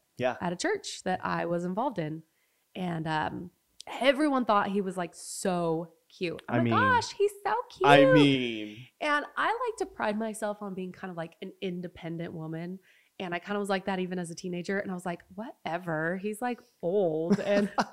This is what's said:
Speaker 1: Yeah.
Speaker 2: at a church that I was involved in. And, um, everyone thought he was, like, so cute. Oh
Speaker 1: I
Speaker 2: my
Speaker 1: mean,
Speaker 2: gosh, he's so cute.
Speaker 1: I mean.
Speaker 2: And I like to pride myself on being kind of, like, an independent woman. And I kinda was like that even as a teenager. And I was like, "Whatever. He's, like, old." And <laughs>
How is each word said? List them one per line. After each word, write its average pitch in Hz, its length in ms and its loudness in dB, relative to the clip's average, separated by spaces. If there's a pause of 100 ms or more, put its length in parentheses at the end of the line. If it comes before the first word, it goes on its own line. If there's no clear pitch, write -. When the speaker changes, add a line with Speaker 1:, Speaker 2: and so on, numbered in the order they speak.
(180)
Speaker 1:
Yeah. 123 240 0
Speaker 2:
at 180 120 -2
a - 20 -6
church - 480 -4
that 185 220 -2
I 170 200 -2
was 170 200 -2
involved 208 340 -2
in. 156 240 -6 (520)
And, 170 320 -4
um, 175 440 -2 (500)
everyone 262 440 4
thought 202 240 4
he 196 120 2
was, 185 160 -4
like, 170 180 -4
so 170 720 -2 (200)
cute. - 400 -6
Oh - 40 -2
Speaker 1:
I 120 40 4
Speaker 2:
my 120 60 4
Speaker 1:
mean, 117 100 4
Speaker 2:
gosh, 494 400 4
he's 415 180 2 (140)
so 403 80 0 (160)
cute. - 200 0
Speaker 1:
I 143 160 10
mean. 120 720 4 (240)
Speaker 2:
And 294 240 0 (100)
I 277 120 0
like 453 320 -4
to 392 60 -2
pride 214 320 -4
myself 214 440 -4
on 196 120 -8
being 185 180 -8
kind 185 200 -12
of, 170 60 -10
like, 165 240 -10
an 190 100 -10 (100)
independent 170 720 -8
woman. 165 460 -8 (400)
And 180 140 -6
I 175 60 -4
kinda 202 200 -4
was 202 80 -4
like 190 180 0
that 190 140 -2
even 185 200 -2
as 170 100 -6
a 165 60 -10
teenager. 180 420 -4
And 202 140 -4
I - 20 -4
was 180 100 -8
like, 175 200 -6 (100)
"Whatever. 175 840 -4
He's, 208 220 -6
like, 247 200 -4 (240)
old." 170 560 2
And 202 340 2
<laughs> - 40 -2 (140)